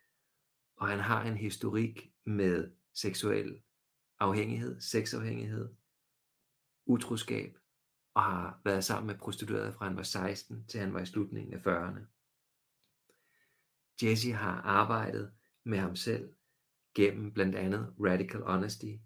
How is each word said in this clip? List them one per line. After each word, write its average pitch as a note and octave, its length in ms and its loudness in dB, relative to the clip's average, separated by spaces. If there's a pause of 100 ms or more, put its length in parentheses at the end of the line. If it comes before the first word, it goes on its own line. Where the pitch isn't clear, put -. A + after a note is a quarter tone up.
(760)
og G2+ 120 -2
han G2+ 120 0
har A2 240 2
en A2+ 120 -2
historik A2 760 -2 (140)
med F#2+ 440 2 (240)
seksuel G2+ 680 -2 (560)
afhængighed, A2+ 600 0
sexafhængighed, A2+ 880 -2 (1160)
utroskab, A2 720 0 (560)
og G2+ 80 8
har F#2 420 -2
været G2 200 4
sammen G#2+ 220 -2
med G#2 120 -6
prostituerede G#2+ 540 -4
fra - 160 -8
han F#2 80 -4
var F#2 60 -6
seksten, G2+ 640 -6
til A2 140 -8
han G2 140 -2
var F#2 60 -4
i F2+ 60 -4
slutningen G#2 480 -4
af - 80 -10
fyrrerne. F#2+ 440 -2 (2000)
Jesse A2+ 300 4
har G2 300 -2
arbejdet G#2 680 2 (320)
med G#2 140 0
ham F#2 180 0
selv - 380 -2 (600)
gennem G#2 380 4
blandt F#2+ 240 2
andet G2+ 440 0
Radical F#2 420 2
Honesty G#2+ 500 0 (140)